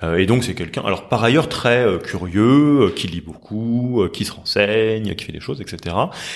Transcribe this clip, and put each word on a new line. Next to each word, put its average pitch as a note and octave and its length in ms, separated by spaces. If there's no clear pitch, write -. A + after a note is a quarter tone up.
Euh, E2 140
et F#2 80
donc A#2+ 180
c'est F#2+ 120
quelqu'un, E2 280
alors G2 240
par A2 160
ailleurs C#3+ 240
très, B2 380
euh, F#2 140
curieux, A#2+ 840
euh, G2 120
qui - 140
lit E2 140
beaucoup, A#2 800
euh, F2+ 80
qui - 160
se - 80
renseigne, G#2+ 840
qui - 100
fait - 60
des - 80
choses, - 220
et F#2 60
cetera. F2 420